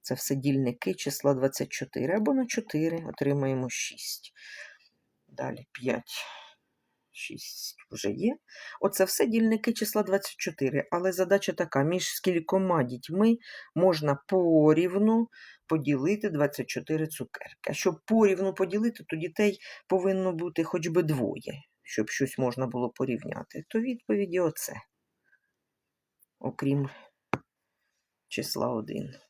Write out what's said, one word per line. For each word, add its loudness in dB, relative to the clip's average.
Це -4
все -2
дільники 0
числа 0
двадцять 0
чотири, -2
або 2
на 2
чотири -2
отримаємо 0
шість. -10
Далі -10
п'ять, -6
шість -12
вже -4
є. -2
Оце 2
все 2
дільники 2
числа 0
двадцять 0
чотири, -2
але 0
задача 2
така: 0
між 0
скількома 2
дітьми 2
можна 4
порівну 6
поділити 0
двадцять 0
чотири -4
цукерки? -10
А -2
щоб -2
порівну 4
поділити, -2
то -6
дітей 0
повинно 2
бути -2
хоч -2
би 2
двоє, -2
щоб -4
щось -4
можна -2
було -2
порівняти. -6
То -2
відповіді -2
оце, -2
окрім 0
числа -4
один. -6